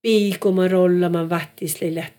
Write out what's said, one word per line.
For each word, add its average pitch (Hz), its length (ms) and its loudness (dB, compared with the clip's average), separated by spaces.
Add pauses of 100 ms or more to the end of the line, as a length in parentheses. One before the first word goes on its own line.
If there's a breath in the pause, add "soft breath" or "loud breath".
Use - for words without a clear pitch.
piikumarolla 185 1040 2
man 170 220 -2
vattis 170 500 -6
lille 160 260 -6 (120)